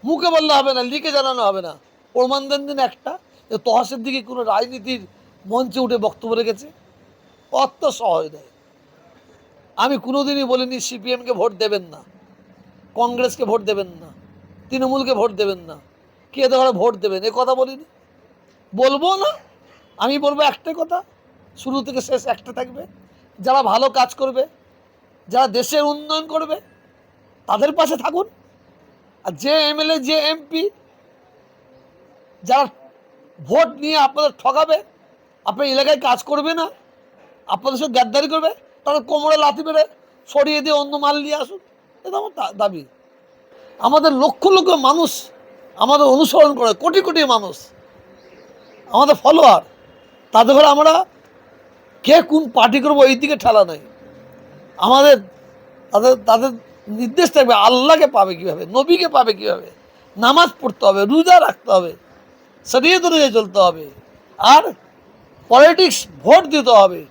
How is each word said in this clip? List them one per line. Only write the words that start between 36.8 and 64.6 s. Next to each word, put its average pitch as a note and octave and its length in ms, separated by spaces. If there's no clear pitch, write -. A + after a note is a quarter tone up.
আপনাদের A#3+ 320
সঙ্গে B3+ 220
গাদ্দারি C4 280
করবে, D#4+ 260
তাদের D4 180
কোমরে D4+ 340
লাথি D4 260
মেরে D#4 220
সরিয়ে D4 340
দিয়ে D4+ 120
অন্য C#4+ 240
মাল D4 260
নিয়ে D4 120
আসুন, D4+ 240
এটা F#4+ 140
আমার G#4 180
দা-, G3 160
দাবি। G3 320
আমাদের D4+ 340
লক্ষ C#4 340
লক্ষ F#4+ 220
মানুষ D#4 600
আমাদের C#4+ 300
অনুসরণ C#4+ 480
করে, A#3 200
কোটি E4+ 260
কোটি E4 240
মানুষ G#3+ 420
আমাদের C#4 240
ফলোয়ার, C#4 480
তাদের A#3 220
ঘরে D4+ 120
আমরা D#4 380
কে D#4+ 200
কোন D#4 280
পার্টি C4 300
করবো, C#4+ 240
এই C4 120
দিকে D4 200
ঠেলা G#3+ 280
নাই। D#3+ 160
আমাদের, C4 400
তাদের, B3 260
তাদের A#3 240
নির্দেশ A#3+ 440
থাকবে, B3 220
আল্লাহকে B3+ 520
পাবে G3 280
কীভাবে, E3+ 320
নবীকে D#4+ 420
পাবে B3+ 240
কীভাবে, F#3+ 380
নামাজ C4+ 320
পড়তে A#3 260
হবে, G3 180
রোজা E4 360
রাখতে - 320
হবে, F3+ 200
শরিয়ত E4+ 400
অনুযায়ী D#4 280
চলতে G3+ 260
হবে। D#3+ 320
আর D4+ 340